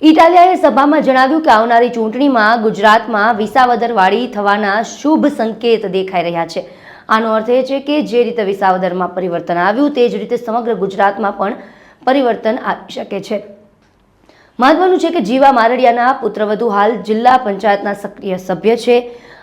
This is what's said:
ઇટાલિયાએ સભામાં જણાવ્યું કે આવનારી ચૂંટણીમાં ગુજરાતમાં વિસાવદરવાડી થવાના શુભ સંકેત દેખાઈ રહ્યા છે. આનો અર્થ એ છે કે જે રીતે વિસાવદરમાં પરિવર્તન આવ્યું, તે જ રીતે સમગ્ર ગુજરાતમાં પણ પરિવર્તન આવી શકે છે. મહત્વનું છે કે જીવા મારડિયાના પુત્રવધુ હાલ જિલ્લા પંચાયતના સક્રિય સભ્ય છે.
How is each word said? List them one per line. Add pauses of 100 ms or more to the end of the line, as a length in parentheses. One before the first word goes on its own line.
ઇટાલિયાએ
સભામાં
જણાવ્યું
કે
આવનારી
ચૂંટણીમાં
ગુજરાતમાં
વિસાવદરવાડી
થવાના
શુભ
સંકેત
દેખાઈ
રહ્યા
છે. (440)
આનો
અર્થ
એ
છે
કે
જે
રીતે
વિસાવદરમાં
પરિવર્તન
આવ્યું,
તે
જ
રીતે
સમગ્ર
ગુજરાતમાં
પણ (520)
પરિવર્તન
આવી
શકે
છે. (1160)
મહત્વનું
છે
કે
જીવા
મારડિયાના
પુત્રવધુ
હાલ
જિલ્લા
પંચાયતના
સક્રિય
સભ્ય
છે. (320)